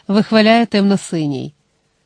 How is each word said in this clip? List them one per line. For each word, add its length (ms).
вихваляє 580
темно-синій. 880